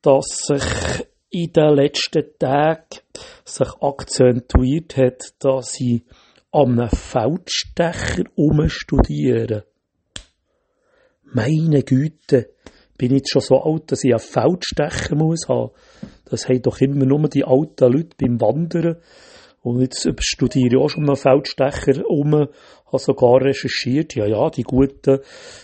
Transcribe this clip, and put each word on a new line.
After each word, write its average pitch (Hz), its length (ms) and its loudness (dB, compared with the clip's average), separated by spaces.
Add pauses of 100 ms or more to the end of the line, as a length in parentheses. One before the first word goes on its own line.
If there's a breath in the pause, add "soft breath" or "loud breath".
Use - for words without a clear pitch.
dass 139 220 4 (220)
sich 143 180 -2 (640)
in 170 240 -6
den 151 220 4
letzten 143 500 0 (140)
Tagen 151 600 -2 (440 loud breath)
sich - 240 -2 (140)
akzentuiert 127 1120 0
hat, 127 440 -2
dass 131 380 -2
ich 120 260 -2 (460 soft breath)
an 127 300 2
einem 120 80 -2
Feldstecher - 1400 -4 (140)
rumstudiere. 147 1300 0 (1600)
Meine 147 580 0
Güte, 135 720 -2 (420 soft breath)
bin 123 160 -2
ich 139 60 2
jetzt - 140 -4
schon 131 100 2
so 131 200 4
alt, 156 300 -4
dass 127 120 -4
ich 127 80 4
einen 113 80 0
Feldstecher 151 960 -2
muss 160 320 -2
haben? 120 240 -2 (520 loud breath)
Das - 240 -6
haben 127 140 0
doch - 180 -4
immer 139 240 2
nur 143 240 2
die 139 160 -2
alten 131 480 2
Leute 165 260 -2
beim 120 220 -2
Wandern. 165 560 -2 (680 soft breath)
Und 120 180 -2
jetzt 131 280 -2 (120)
studiere 127 480 0
ich 120 80 4
auch 139 120 2
schon 147 180 -4
einen 139 100 2
Feldstecher 143 840 0
rum, 151 300 0
habe - 680 -4
sogar 131 440 4
recherchiert, 135 720 -2
ja, 104 120 -2
ja, 110 220 0
die 135 140 -6
Guten, 135 580 2 (440 loud breath)